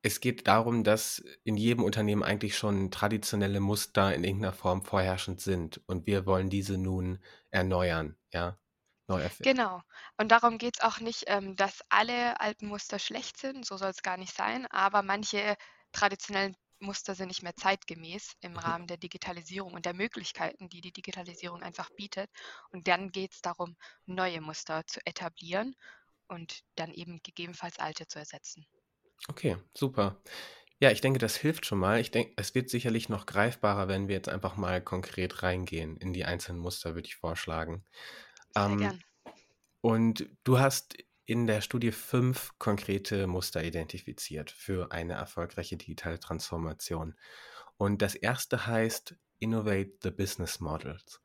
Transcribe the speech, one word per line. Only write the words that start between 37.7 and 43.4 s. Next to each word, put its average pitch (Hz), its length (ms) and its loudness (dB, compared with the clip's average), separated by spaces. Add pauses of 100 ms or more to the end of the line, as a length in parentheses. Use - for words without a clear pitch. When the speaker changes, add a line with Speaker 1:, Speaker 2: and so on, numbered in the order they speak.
Speaker 2:
Sehr - 220 4
Speaker 1:
Ähm, - 0 -
Speaker 2:
gern. 196 280 0 (800)
Speaker 1:
und 113 460 4 (160)
du 127 140 8
hast 135 380 2 (300)
in 117 200 2
der 107 140 4
Studie 117 320 0
fünf 127 680 2
konkrete 98 680 0
Muster 90 360 -2